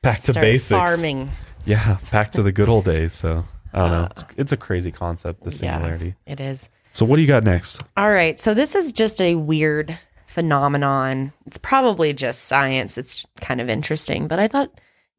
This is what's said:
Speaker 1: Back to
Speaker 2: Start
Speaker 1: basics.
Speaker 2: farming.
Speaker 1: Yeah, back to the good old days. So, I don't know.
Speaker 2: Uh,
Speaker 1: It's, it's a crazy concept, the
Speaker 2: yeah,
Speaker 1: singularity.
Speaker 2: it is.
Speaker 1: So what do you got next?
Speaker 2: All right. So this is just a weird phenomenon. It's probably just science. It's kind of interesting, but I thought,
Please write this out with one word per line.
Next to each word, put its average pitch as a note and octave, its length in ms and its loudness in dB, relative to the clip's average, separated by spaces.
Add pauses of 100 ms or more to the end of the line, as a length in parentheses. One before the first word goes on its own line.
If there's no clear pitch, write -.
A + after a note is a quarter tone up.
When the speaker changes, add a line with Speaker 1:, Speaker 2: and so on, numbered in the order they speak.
Speaker 1:
Back A#2 160 2
to - 140 0
Speaker 2:
Start A2+ 100 2
Speaker 1:
basics. A#2+ 260 4
Speaker 2:
farming. E3 600 2 (360)
Speaker 1:
Yeah, G#2+ 320 2 (140)
back G#2+ 220 2
to G#2+ 100 2
the G2 80 4
good G2+ 180 4
old G#2+ 160 4
days. E2 280 0
So, E2 320 -2 (280)
I F#2+ 60 -2
don't F2 120 2
know. E2+ 120 0
Speaker 2:
Uh, F2+ 80 -4
Speaker 1:
It's, - 140 -8 (120)
it's C#3 140 -2
a C#3+ 60 0
crazy F2+ 340 -4
concept, E2+ 520 -8
the F2 60 -8
Speaker 2:
yeah, D2+ 80 -8
Speaker 1:
singularity. E2 580 -4 (120)
Speaker 2:
it C#3 120 -12
is. C3+ 300 -10 (240)
Speaker 1:
So - 120 2
what C3 100 6
do D#3+ 80 6
you C#3+ 40 4
got C3 160 6
next? F2+ 400 0 (140)
Speaker 2:
All G3+ 120 4
right. E3+ 300 2
So A3 140 2
this C#4+ 220 0
is E4 160 0
just A3 300 0
a F3 140 4
weird D#3 640 0 (300)
phenomenon. C#3 1040 0 (140)
It's - 100 -10
probably G#3 560 2
just C3 300 -4
science. C3 540 0
It's - 280 -8 (160)
kind B2+ 180 -4
of B2 100 -4
interesting, D3+ 580 -2
but E3 120 -2
I G#3+ 80 2
thought, C#4 240 -2 (480)